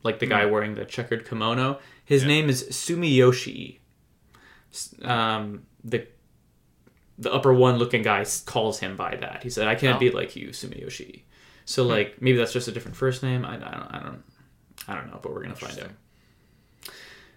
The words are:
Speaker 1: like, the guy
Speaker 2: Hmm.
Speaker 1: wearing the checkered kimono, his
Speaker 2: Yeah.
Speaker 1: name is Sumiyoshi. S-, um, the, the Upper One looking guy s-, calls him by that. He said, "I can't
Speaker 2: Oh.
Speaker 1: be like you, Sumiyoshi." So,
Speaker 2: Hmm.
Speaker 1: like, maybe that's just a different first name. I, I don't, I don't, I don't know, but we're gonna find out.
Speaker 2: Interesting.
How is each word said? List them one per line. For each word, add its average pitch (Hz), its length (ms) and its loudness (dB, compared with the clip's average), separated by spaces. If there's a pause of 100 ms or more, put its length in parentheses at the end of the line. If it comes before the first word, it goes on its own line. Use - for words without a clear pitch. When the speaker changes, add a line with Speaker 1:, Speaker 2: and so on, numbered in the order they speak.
Speaker 1:
like, - 160 -2
the 120 60 0
guy 104 200 4
Speaker 2:
Hmm. 104 60 4
Speaker 1:
wearing 107 240 0
the 104 100 -8
checkered 117 420 -6
kimono, 123 520 -2 (260)
his 139 180 4
Speaker 2:
Yeah. 139 60 2
Speaker 1:
name 151 200 4
is 127 200 0
Sumiyoshi. 131 1120 2 (920)
S-, - 320 -14
um, 110 600 -2 (200)
the, 113 240 -4 (1120)
the 117 140 -4
Upper 131 200 6
One 127 240 8
looking 117 260 2
guy 104 180 2
s-, - 200 -4
calls 110 380 -2
him 95 160 -6
by 90 200 -6
that. - 280 -10
He 123 60 -8
said, 110 180 -2
"I 110 80 2
can't 127 220 2
Speaker 2:
Oh. - 20 -2
Speaker 1:
be 123 120 6
like - 240 -4
you, - 140 -12
Sumiyoshi." - 720 -14 (420)
So, - 180 0
Speaker 2:
Hmm. 120 60 4
Speaker 1:
like, 107 320 0
maybe 127 160 6
that's 117 160 0
just 123 140 -2
a 117 40 -8
different 107 260 -10
first 131 260 0
name. 127 220 -2
I, - 100 -8
I - 20 -12
don't, - 80 -12 (260)
I - 120 -10
don't, - 200 -14 (640)
I 101 80 -8
don't 71 160 -10
know, - 100 -16
but 80 120 -8
we're - 100 -8
gonna 90 120 -10
find - 180 -12
out. - 60 -12
Speaker 2:
Interesting. 95 180 -14 (1400)